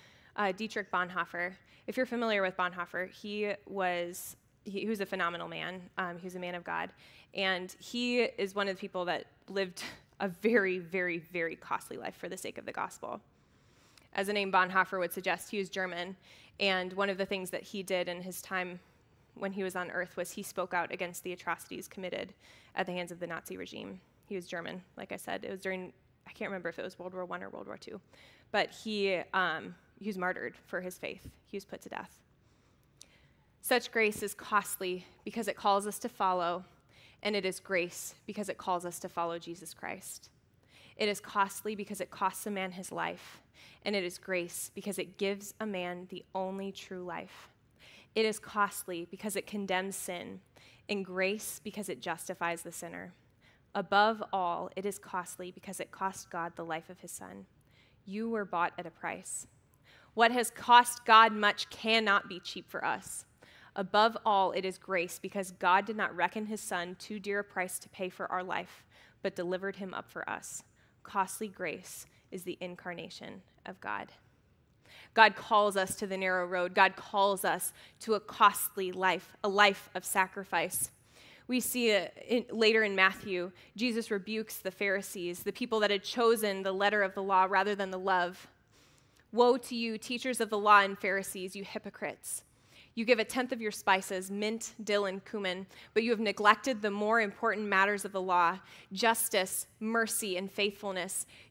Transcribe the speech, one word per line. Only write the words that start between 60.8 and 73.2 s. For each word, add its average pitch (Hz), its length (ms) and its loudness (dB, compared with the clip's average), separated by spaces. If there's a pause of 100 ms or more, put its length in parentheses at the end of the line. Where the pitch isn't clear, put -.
God 220 280 10
much 208 380 2
cannot 220 580 4
be 180 100 -10
cheap - 300 -12
for - 160 -6
us. - 400 -4 (500)
Above 208 480 4
all, 196 280 4
it 185 120 0
is 185 140 -4
grace 180 400 -2
because 190 320 -6
God 185 360 4
did 214 120 -6
not 196 180 -2
reckon 180 300 0
his 214 160 -6
son 180 380 -6
too 214 200 -10
dear 202 200 -2
a 208 40 -4
price 185 360 -6
to - 100 -18
pay 185 200 -6
for - 220 -8
our 180 120 -2
life, - 420 -6 (380)
but 190 120 -2
delivered 185 420 -2
him 190 180 -10
up - 120 -10
for - 220 -8
us. - 320 -10 (400)
Costly 202 460 -4
grace 180 580 -8 (240)
is 185 140 -10
the 180 180 -8
incarnation 180 800 -10 (240)